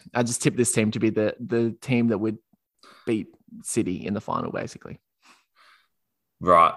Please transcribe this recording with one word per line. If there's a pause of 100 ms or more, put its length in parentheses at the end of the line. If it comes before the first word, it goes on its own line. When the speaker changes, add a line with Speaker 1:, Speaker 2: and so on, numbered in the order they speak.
(140)
Speaker 1:
I
just
tipped
this
team
to
be
the,
the
team
that
would (720)
beat (340)
City
in
the
final,
basically. (1400)
Speaker 2:
Right.